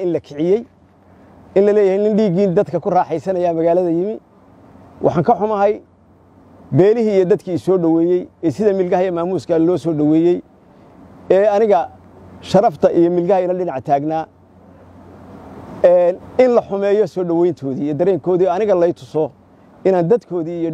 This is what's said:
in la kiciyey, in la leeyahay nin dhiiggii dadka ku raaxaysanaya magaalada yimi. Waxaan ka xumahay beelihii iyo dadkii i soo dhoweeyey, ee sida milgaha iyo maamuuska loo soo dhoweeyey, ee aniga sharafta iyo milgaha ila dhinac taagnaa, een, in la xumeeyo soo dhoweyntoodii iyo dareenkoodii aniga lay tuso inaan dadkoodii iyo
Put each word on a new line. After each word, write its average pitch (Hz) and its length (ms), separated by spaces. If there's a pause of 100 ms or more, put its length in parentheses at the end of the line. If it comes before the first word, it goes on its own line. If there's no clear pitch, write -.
in 180 100
la 151 80
kiciyey, 175 440 (880)
in 196 120
la 208 60
leeyahay 196 260
nin 214 180
dhiiggii 202 380
dadka 165 260
ku - 100
raaxaysanaya 175 640
magaalada 170 360
yimi. 185 260 (840)
Waxaan 143 220
ka 233 100
xumahay 202 460 (920)
beelihii 214 440
iyo 190 80
dadkii 180 300
i 151 40
soo 185 200
dhoweeyey, 170 500 (140)
ee 165 80
sida 196 220
milgaha 185 300
iyo 190 100
maamuuska 170 460
loo 170 200
soo 165 140
dhoweeyey, 160 500 (880)
ee 196 180
aniga 202 400 (520)
sharafta 196 520
iyo 170 180
milgaha 175 300
ila 180 140
dhinac 170 300
taagnaa, 151 420 (1600)
een, 180 320 (220)
in 254 160
la 220 80
xumeeyo 196 440
soo 185 180
dhoweyntoodii 165 600
iyo 151 100
dareenkoodii 180 540
aniga 196 260
lay 175 180
tuso 147 380 (540)
inaan 180 240
dadkoodii 175 520
iyo 165 140